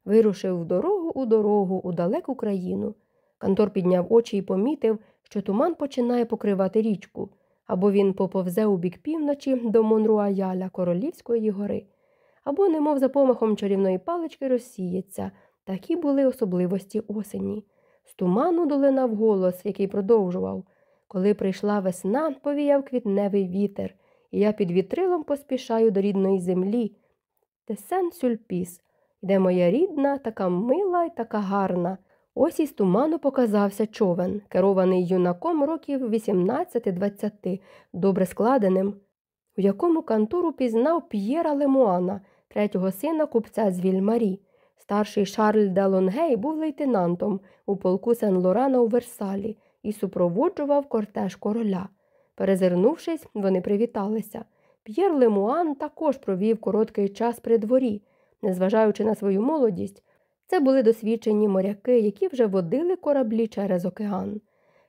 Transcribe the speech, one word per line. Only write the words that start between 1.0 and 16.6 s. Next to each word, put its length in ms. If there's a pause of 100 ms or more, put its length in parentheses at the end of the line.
у 120
дорогу, 580
у 80
далеку 420
країну". 600 (440)
Кантор 320
підняв 420
очі 240
і 60
помітив, 560 (240)
що 200
туман 320
починає 500
покривати 580
річку. 460 (380)
Або 260
він 220
поповзе 520
у 100
бік 220
півночі 560
до 280
Монруаяля, 840
Королівської 840
гори, 360 (580)
або, 240
немов 300
за 100
помахом 480
чарівної 420
палички, 500
розсіється, 840 (340)
такі 320
були 300
особливості 840